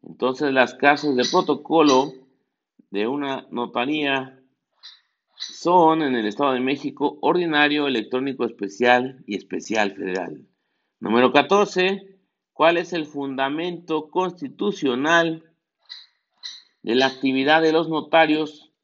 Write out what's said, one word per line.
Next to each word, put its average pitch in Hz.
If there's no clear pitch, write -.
Entonces, 131
las 131
clases 147
de 123
protocolo 151
de 104
una 139
notaría 131
son 160
en 135
el 110
Estado 135
de 127
México 143
ordinario, 147
electrónico, 127
especial 123
y 104
especial 98
federal. 90
Número 117
catorce, 190
¿cuál 170
es 170
el 165
fundamento 151
constitucional 165
de 113
la 131
actividad 135
de 160
los 160
notarios? 156